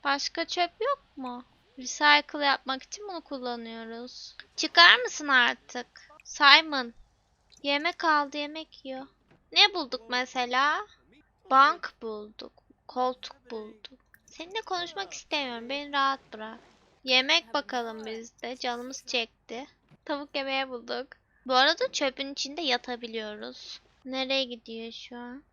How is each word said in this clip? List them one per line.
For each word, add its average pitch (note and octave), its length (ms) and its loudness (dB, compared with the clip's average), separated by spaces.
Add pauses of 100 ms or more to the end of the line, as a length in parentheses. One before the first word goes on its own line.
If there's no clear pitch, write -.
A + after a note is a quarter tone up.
Başka C#4+ 420 -2
çöp F4 260 0 (100)
yok C#5 220 -2 (120)
mu? B3 280 -10 (360)
Recycle D4 680 2
yapmak C4 380 0
için G#4 240 -16
bunu F4 140 -10
kullanıyoruz. A#3 1160 -12 (180)
Çıkar F4 440 8
mısın F#4+ 280 -4
artık? B3 600 0 (360)
Simon. C#4+ 680 6 (720)
Yemek D4 400 -2
aldı, D4 340 2
yemek D4+ 480 -10
yiyor. C4 220 -10 (440)
Ne G4 220 4
bulduk C4 360 -4
mesela? B3+ 760 0 (600)
Bank C#4+ 520 6
bulduk. G#3+ 520 -12 (340)
Koltuk B3+ 640 -6
bulduk. A3 480 -16 (260)
Seninle F#4 360 -10
konuşmak F4 520 -6
istemiyorum. B3 560 -6
Beni C#4+ 240 -8
rahat C4+ 400 0
bırak. A3 260 -10 (440)
Yemek C4+ 500 2
bakalım A#3 520 -4
biz A3+ 360 -12
de. B3 160 -8
Canımız B3 480 -6
çekti. A#3 600 -6 (400)
Tavuk C#4+ 300 -6
yemeği C4+ 340 -2
bulduk. A#3+ 380 -8 (380)
Bu B3+ 100 0
arada D#4+ 360 4
çöpün C#4 420 -4
içinde C#4+ 280 -8
yatabiliyoruz. A#3 1200 -6 (240)
Nereye C4 380 -2
gidiyor A3+ 480 -10
şu - 260 -16
an? B3 360 -14